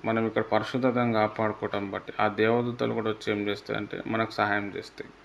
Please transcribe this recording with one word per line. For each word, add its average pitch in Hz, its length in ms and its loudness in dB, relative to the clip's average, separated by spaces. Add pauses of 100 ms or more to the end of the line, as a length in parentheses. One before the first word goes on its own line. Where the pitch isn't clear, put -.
మనం 113 200 2
ఇక్కడ 110 240 2
పరిశుద్ధతను 120 640 2
కాపాడుకోవటం 107 640 0 (100)
బట్టి - 180 -6 (120)
ఆ - 20 4 (120)
దేవదూతలు 117 600 2
కూడా 110 160 0
వచ్చి - 200 -6
ఏం 104 140 0
చేస్తాయంటే 104 500 -4 (140)
మనకు 110 260 0
సహాయం 104 380 2
చేస్తాయి. - 340 -10 (160)